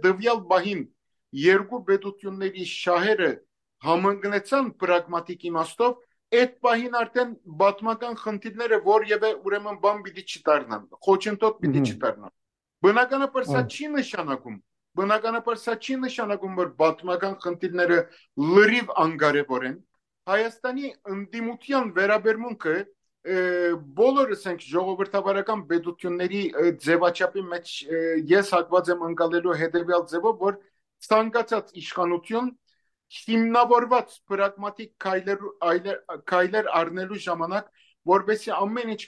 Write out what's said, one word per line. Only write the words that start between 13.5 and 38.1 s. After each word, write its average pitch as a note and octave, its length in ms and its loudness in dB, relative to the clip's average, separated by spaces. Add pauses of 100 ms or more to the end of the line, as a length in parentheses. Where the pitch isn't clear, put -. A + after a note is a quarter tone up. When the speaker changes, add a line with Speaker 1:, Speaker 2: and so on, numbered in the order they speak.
Speaker 2:
Այո։ B2+ 160 0
Speaker 1:
չի D4+ 220 -8
նշանակում, C3+ 640 -6 (400)
բնականաբար A3+ 640 0
սա A#3 160 -2
չի C4 240 -6
նշանակում, G3+ 560 -6
որ F3 100 0 (140)
պատմական F3+ 560 0
խնդիրները F3 600 0 (380)
լրիվ G3+ 560 4 (120)
անկարևոր C#3+ 680 0
են։ D#3 40 -10 (540)
Հայաստանի A3+ 640 -4 (220)
ընդդիմության A3+ 840 -6
վերաբերմունքը, G#3+ 800 0 (480)
ը, F#3 160 0 (560)
բոլորս B3+ 560 2
ենք - 160 -12
ժողովրդավարական G3 1040 -2
պետությունների, F3+ 720 -2
ը, E3 320 2
ձևաչափի F3 720 0
մեջ, E3+ 260 -8 (140)
ը, E3 160 -2 (320)
ես G3 160 0
հակված F3 400 2
եմ F3 160 -6
ընկալելու E3+ 560 0
հետևյալ E3+ 480 0
ձևով, G#3+ 320 0
որ G3+ 140 -2 (500)
ցանկացած A3 640 0
իշխանություն F#3 840 -4 (520)
հիմնավորված A#3 1000 2 (180)
պրագմատիկ G3 600 -4 (120)
քայլեր, G3 440 -4 (200)
այլեր, F3+ 300 0 (340)
քայլեր F#3 380 0 (100)
առնելու F#3 460 -4
ժամանակ, F3 480 -6 (340)
որպեսզի G3 480 2